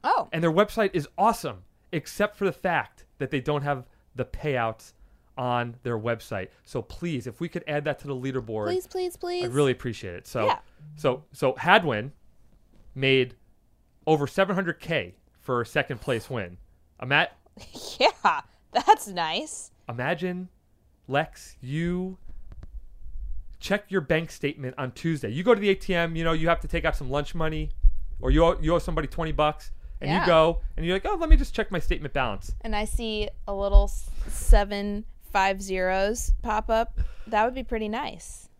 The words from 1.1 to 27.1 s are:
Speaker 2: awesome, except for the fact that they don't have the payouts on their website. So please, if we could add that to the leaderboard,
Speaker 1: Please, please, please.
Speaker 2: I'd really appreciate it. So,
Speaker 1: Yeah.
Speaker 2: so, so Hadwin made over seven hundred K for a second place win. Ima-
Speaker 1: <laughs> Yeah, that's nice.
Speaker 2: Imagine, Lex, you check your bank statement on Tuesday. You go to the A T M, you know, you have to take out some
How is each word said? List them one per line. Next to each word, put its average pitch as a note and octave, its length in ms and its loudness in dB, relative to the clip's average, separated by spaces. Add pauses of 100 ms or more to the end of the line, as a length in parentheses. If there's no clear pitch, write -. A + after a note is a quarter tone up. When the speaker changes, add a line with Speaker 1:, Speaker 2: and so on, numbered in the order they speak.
Speaker 2:
awesome, D#3 460 0 (300)
except G3+ 440 -4
for G3+ 80 -4
the F#3 80 2
fact E3 520 -4 (140)
that C3+ 120 -6
they C#3 100 -2
don't D3 220 -2
have C#3+ 220 -2 (320)
the B2+ 80 -4
payouts A#2+ 680 -4 (440)
on A#2+ 480 -2
their A#2+ 140 -2
website. G#2+ 500 -4 (160)
So B2 180 -8
please, C#3 460 -6
if - 120 -14
we E3+ 80 -4
could E3+ 200 -8
add D3 160 -2
that D3 160 -4
to C#3+ 80 -12
the C#3 80 -6
leaderboard, A#2+ 500 -4
Speaker 1:
Please, F#4 220 -4
please, F4+ 280 -6
please. F4+ 280 -6
Speaker 2:
I'd A#2+ 80 -6
really C#3 180 4
appreciate G#2+ 440 -6
it. - 120 -16
So, A2 200 -2
Speaker 1:
Yeah. A2+ 120 2 (380)
Speaker 2:
so, C3 260 -2 (100)
so C3 220 0
Hadwin D3+ 560 2 (840)
made C3 400 2 (680)
over D3 200 4
seven F#3+ 300 0
hundred F3+ 240 -4
K A2+ 340 -4 (260)
for B2 200 -2
a A2+ 60 -2
second C#3+ 340 -2
place A#2+ 280 -4
win. F#2 280 -8 (440)
Ima- C#3+ 280 2 (280)
Speaker 1:
<laughs> - 440 -16
Yeah, E3 400 2 (320)
that's G4 360 4
nice. F3+ 640 -6 (180)
Speaker 2:
Imagine, F3 600 -4 (600)
Lex, - 520 -4
you F3 580 -4 (1400)
check G#3 300 -2
your F#3 100 2
bank D#3+ 300 0
statement C#3 480 -6
on B2+ 140 -6
Tuesday. C#3+ 380 -4
You D3 120 -6
go A#3 120 6
to G3+ 60 0
the G3+ 100 2
A G3 40 4
T F#3+ 200 -2
M, E3 220 0
you E3 80 -4
know, E3 80 2
you D#3+ 160 2
have E3+ 120 2
to - 80 -8
take D#3 160 -4
out D3+ 120 0
some B2+ 140 -4